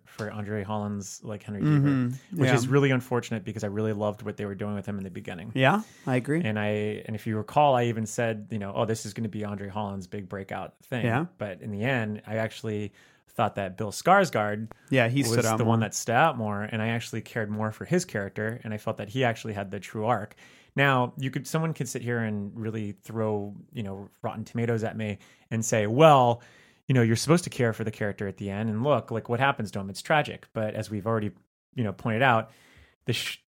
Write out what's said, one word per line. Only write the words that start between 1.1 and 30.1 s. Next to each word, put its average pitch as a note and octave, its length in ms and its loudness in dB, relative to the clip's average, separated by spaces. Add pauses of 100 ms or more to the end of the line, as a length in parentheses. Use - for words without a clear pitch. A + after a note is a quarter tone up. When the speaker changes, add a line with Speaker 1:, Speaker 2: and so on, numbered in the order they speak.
Speaker 1:
like, G#2+ 220 -10
Henry G#2 180 -8
Deaver, D3+ 220 4
Speaker 2:
Mm-hmm. C3+ 560 0
Speaker 1:
which C3+ 100 4
Speaker 2:
Yeah. A#2+ 60 6
Speaker 1:
is A#2 140 2
really C#3 220 6
unfortunate A#2+ 520 -2
because G#2 220 -6
I - 20 -2
really G#2+ 240 -2
loved G#2 300 -2
what G#2 160 -8
they G#2+ 80 -6
were G2 100 -6
doing G#2 180 -6
with G2+ 120 -6
him G2+ 120 -6
in F#2+ 60 -8
the F#2+ 80 -8
beginning. G2+ 420 -10
Speaker 2:
Yeah, C#3 280 4 (260)
I C3 80 2
agree. C#3 260 0
Speaker 1:
And G#2+ 160 0
I, G#2 480 -2
and A2+ 80 -6
if G#2+ 140 -8
you G#2+ 80 -2
recall, C#3 400 4
I A#2+ 80 4
even A2+ 220 0
said, A2 460 -4
you A2+ 60 -4
know, G2 160 -6
"Oh, A#2+ 120 2
this A2+ 200 -2
is G#2 80 -10
gonna A2+ 140 -6
be G#2 160 -6
Andre G2+ 240 -8
Holland's G2 400 -8
big G2+ 220 -10
breakout G2 460 -8 (100)
thing." C3 200 -2
Speaker 2:
Yeah. B2 200 2 (120)
Speaker 1:
But G2 240 -8
in G#2+ 100 -8
the G2+ 120 -4
end, A2 420 -2
I G#2+ 120 -6
actually A2 560 -4 (440)
thought G#2+ 180 2
that F#2+ 220 -4
Bill G#2+ 140 -4
Skarsgård A2+ 760 2 (200)
Speaker 2:
Yeah, B2 180 4
he C3+ 160 2
stood A#2 140 2
Speaker 1:
was A#2 80 4
Speaker 2:
out A2+ 120 4
Speaker 1:
the A#2 60 2
Speaker 2:
more. A2+ 80 6
Speaker 1:
one A2+ 80 6
that A2 160 0
stood A#2 200 -2
out D3 220 4
more, G#2 260 -2
and A2 180 -4
I A2+ 80 0
actually A2+ 320 -4
cared G#2+ 280 -6
more G#2+ 220 -2
for G#2 140 -12
his F3+ 180 2
character, G#2+ 640 -4
and A2 80 -6
I G#2+ 40 -4
felt G#2+ 200 -4
that G#2 100 -8
he C3 160 0
actually A#2 300 0
had G2 180 -6
the G#2 80 -8
true G#2+ 260 -6
arc. G#2+ 300 0 (400)
Now, C3+ 420 4
you C3 140 -4
could, - 160 -6
someone D#3+ 260 -2
could B2+ 140 -4
sit A#2 140 -8
here A#2+ 180 -2
and G#2 360 -2
really G#2+ 360 -6 (120)
throw, G#2+ 520 -2 (180)
you A#2+ 100 -6
know, G2 260 -8 (120)
Rotten G#2+ 220 -6
Tomatoes A#2 400 0
at A2 140 -4
me G#2 200 -4 (320)
and A2+ 140 -2
say, A2 240 4
"Well, B2+ 540 8 (460)
you C3+ 60 4
know, B2+ 80 6
you're A2+ 140 6
supposed E3 300 2
to C3 40 -8
care A#2 240 0
for A2+ 100 -6
the G#2+ 80 -2
character G#2 360 -4
at F#2+ 100 -8
the G2+ 120 -6
end, G#2 200 -2
and G#2+ 140 -2
look, C3+ 280 2
like, A2 180 -4
what A#2+ 100 0
happens C3+ 320 0
to G#2 80 -6
him, G2 100 -6
it's F#2+ 120 -12
tragic." - 520 0